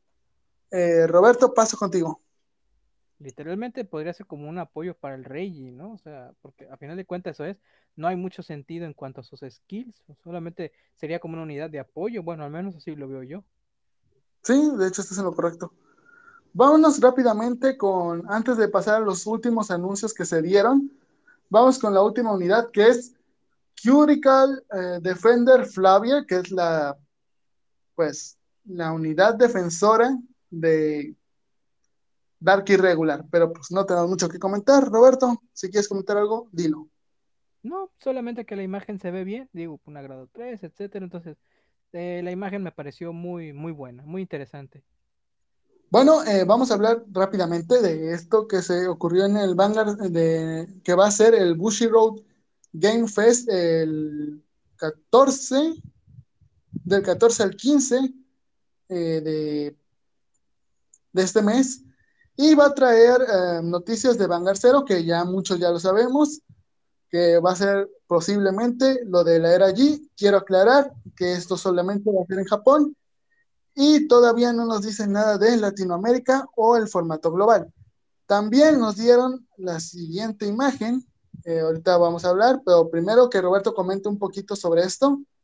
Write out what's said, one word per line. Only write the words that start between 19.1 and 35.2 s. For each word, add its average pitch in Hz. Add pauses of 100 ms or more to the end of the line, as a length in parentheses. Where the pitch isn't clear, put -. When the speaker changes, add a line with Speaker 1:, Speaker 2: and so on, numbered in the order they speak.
Speaker 1:
últimos 220
anuncios 196
que 180
se 165
dieron, 214 (560)
vamos 254
con 208
la 190
última 214
unidad 202
que 208
es 247 (680)
Curical, 277
eh, 180
Defender 233
Flavia, 208
que 185
es 180
la, 165 (960)
pues, - (280)
la 170
unidad 160
defensora 226 (320)
de 156 (1200)
Dark 196
Irregular, 165
pero, 170
pues, -
no 190
tenemos 175
mucho 180
que 175
comentar. 202
Roberto, 247 (100)